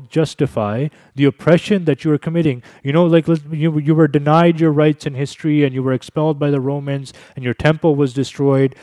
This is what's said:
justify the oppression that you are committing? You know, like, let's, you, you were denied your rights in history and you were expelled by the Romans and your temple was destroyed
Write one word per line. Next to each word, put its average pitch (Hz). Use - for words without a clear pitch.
justify 127
the 139
oppression 170
that -
you 160
are 147
committing? 160
You 139
know, 170
like, 165
let's, 160
you, 156
you 151
were 156
denied 151
your 160
rights 151
in 147
history 147
and 131
you 131
were 131
expelled 151
by 147
the 143
Romans 139
and 131
your 120
temple 156
was 139
destroyed 135